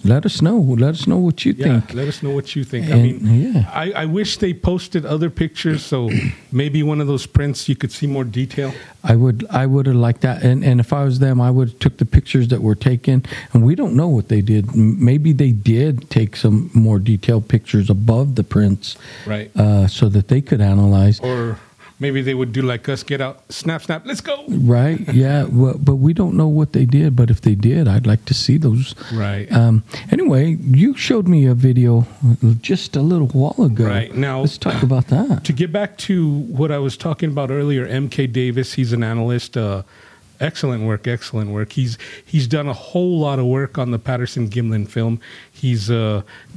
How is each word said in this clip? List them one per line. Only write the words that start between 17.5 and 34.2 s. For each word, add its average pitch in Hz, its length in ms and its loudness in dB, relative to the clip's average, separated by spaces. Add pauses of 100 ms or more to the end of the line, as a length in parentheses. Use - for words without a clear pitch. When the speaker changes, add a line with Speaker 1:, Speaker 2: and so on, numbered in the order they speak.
Speaker 1:
above 113 460 2
the 107 100 0
prints, 101 500 0 (320)
Speaker 2:
Right. 104 300 -8
Speaker 1:
uh, 104 300 4
so - 220 0
that 98 200 2
they 127 100 2
could 131 220 0
analyze. 101 580 4
Speaker 2:
Or 117 380 -4 (420)
maybe 135 240 -4
they 135 100 -2
would 127 180 -4
do 131 120 -2
like 123 260 -4
us, 135 140 -6
get 139 180 -6
out, - 300 -10
snap, 165 320 -6
snap, 165 240 -8
let's 262 140 -8
go. 285 260 -8
Speaker 1:
Right, 131 520 2
Speaker 2:
<laughs> 151 140 -6
Speaker 1:
yeah. 135 300 2
Well, 131 360 0
but 139 180 2
we 147 160 2
don't 180 220 -2
know 160 120 2
what 151 260 0
they 127 120 2
did. 139 300 2
But 120 140 4
if - 120 0
they 107 120 2
did, 120 340 2
I'd 110 200 2
like 117 180 2
to - 80 -4
see - 240 2
those. 131 380 0 (180)
Speaker 2:
Right. 101 380 -4
Speaker 1:
Um, 117 320 4 (280)
anyway, 160 500 2
you 175 360 4
showed 214 300 -2
me 160 180 4
a 127 80 4
video 120 540 4 (540)
just - 340 -4
a 139 60 0
little 160 260 2
while 139 380 0
ago. 113 200 2
Speaker 2:
Right. 101 300 -2
Now, 131 260 -4